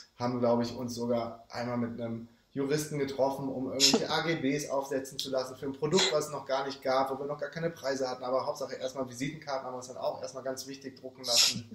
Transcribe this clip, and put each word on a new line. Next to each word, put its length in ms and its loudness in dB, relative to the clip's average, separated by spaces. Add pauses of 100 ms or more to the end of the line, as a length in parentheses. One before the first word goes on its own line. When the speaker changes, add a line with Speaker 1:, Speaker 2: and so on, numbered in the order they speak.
(180)
Speaker 1:
haben, 220 0
glaub 200 6
ich, 160 -2
uns 180 -6
sogar 540 -2
einmal 300 -4
mit 200 -2
einem 300 -6 (240)
Juristen 460 0
getroffen, 500 2
um 240 -2
irgendwelche 380 6
Speaker 2:
<laughs> 0 -
Speaker 1:
A 100 4
G 160 2
Bs 320 0
aufsetzen 500 -2
zu 120 -4
lassen 260 -2
für 80 -10
ein 80 -4
Produkt, 400 4
was 140 4
es 60 -8
noch 120 -6
gar 220 0
nicht 160 -8
gab, 280 4
wo 80 -2
wir 80 -4
noch 120 -4
gar 100 -4
keine 220 -2
Preise 400 -2
hatten, 140 -8
aber 200 2
Hauptsache 300 -4
erstmal 340 -4
Visitenkarten 560 -4
haben 80 -6
wir 60 -6
uns 100 -10
dann 80 -10
auch 240 -2
erstmal 240 -8
ganz 220 -4
wichtig 340 -12
drucken 240 -14
lassen. 500 4